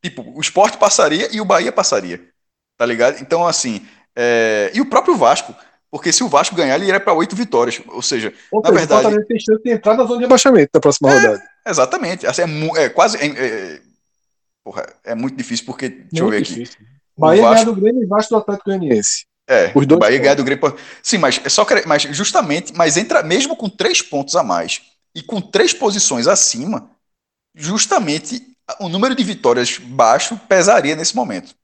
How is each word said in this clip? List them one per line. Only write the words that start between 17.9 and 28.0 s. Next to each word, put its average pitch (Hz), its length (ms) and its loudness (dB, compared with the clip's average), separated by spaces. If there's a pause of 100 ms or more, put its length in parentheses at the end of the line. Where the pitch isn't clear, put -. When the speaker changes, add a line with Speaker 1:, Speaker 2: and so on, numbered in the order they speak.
Speaker 2:
e 208 40 -2
Vasco 208 240 -2
do 226 60 0
Atlético 202 340 -4
Goianiense. 143 560 -2 (220)
Speaker 1:
É, 101 260 4
Speaker 2:
Os 139 100 4
dois 147 140 4
Speaker 1:
Bahia 208 180 4
Speaker 2:
pontos. 127 60 0
Speaker 1:
ganhar 143 120 4
do 139 100 -2
Grêmio, 135 320 -2 (260)
sim, - 160 -2
mas 135 260 0
é - 40 -4
só 208 160 2
cre-, 214 220 0
mas 147 160 2
justamente, 160 680 -4
mas 160 240 0
entra 233 260 0
mesmo 262 340 -2
com 214 120 -8
três 220 320 -2
pontos 139 360 -6
a 170 80 0
mais 87 360 -4 (320)
e 165 100 -14
com 208 180 -8
três 220 340 0
posições 185 540 -2
acima, 180 600 -2 (640)
justamente 180 960 -4 (320)